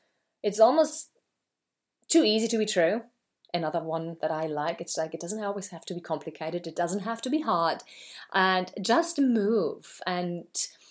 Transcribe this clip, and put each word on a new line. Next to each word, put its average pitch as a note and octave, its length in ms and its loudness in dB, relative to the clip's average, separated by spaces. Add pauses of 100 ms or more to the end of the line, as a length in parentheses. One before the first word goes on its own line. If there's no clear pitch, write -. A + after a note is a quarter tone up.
(420)
It's G3+ 180 0
almost C#4 520 4 (960)
too E4 160 6
easy A3 240 2
to A3+ 100 0
be G#3+ 80 2
true. F#3+ 380 2 (500)
Another D#3+ 300 -2
one E3 360 -6
that D#3+ 120 -2
I D#3+ 160 -2
like, D3+ 340 -4
it's - 160 -8
like, D#3+ 160 -4
it E3 60 -6
doesn't G#3 240 -6
always G3+ 240 -4
have - 180 -14
to - 80 -8
be E3+ 80 -8
complicated. E3 640 -6
It D#3+ 100 -10
doesn't F3 260 -2
have - 200 -4
to C4 80 -4
be D4+ 120 0
hard. E3+ 420 0 (500)
And F#3 380 2 (100)
just C#4+ 380 2
move A3 880 2
and F3 400 -4 (440)